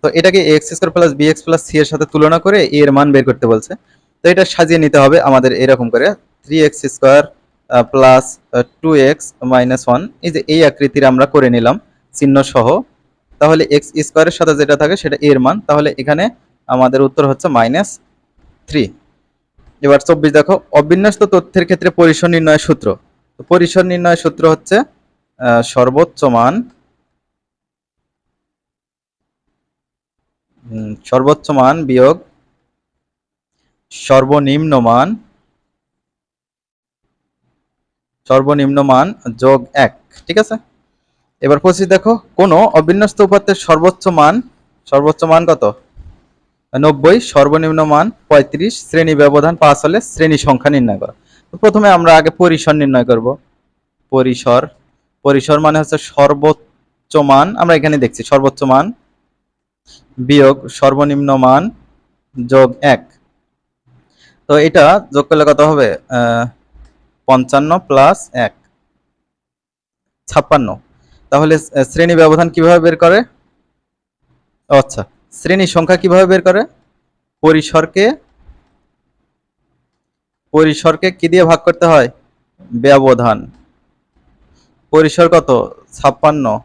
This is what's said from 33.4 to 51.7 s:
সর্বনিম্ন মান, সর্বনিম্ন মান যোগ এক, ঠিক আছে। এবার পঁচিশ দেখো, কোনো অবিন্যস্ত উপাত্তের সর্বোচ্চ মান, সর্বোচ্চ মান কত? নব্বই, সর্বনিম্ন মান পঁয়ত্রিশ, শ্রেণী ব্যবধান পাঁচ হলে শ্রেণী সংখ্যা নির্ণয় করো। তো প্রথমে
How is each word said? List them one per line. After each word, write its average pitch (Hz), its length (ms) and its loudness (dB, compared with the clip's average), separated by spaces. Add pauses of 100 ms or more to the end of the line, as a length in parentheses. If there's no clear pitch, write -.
সর্বনিম্ন 139 880 0
মান, 123 360 0 (3000)
সর্বনিম্ন 139 540 0
মান 143 320 0 (240)
যোগ 131 360 0
এক, 131 260 -2 (280)
ঠিক 170 100 -4
আছে। 220 180 -4 (840)
এবার 139 180 0
পঁচিশ 185 280 -2
দেখো, 202 300 0 (180)
কোনো 180 220 2 (100)
অবিন্যস্ত 185 540 -2
উপাত্তের 196 340 0
সর্বোচ্চ 170 520 -2
মান, 170 340 0 (440)
সর্বোচ্চ 147 380 -2
মান 165 220 2
কত? 160 180 0 (1160)
নব্বই, 151 420 2
সর্বনিম্ন 156 600 -2
মান 156 280 0 (160)
পঁয়ত্রিশ, 147 640 -2
শ্রেণী 160 260 0
ব্যবধান 147 400 2
পাঁচ 147 280 2
হলে 185 180 -2
শ্রেণী 156 360 -2
সংখ্যা 143 320 -2
নির্ণয় 120 300 -2
করো। - 140 -12 (380)
তো 180 60 -20
প্রথমে 208 320 2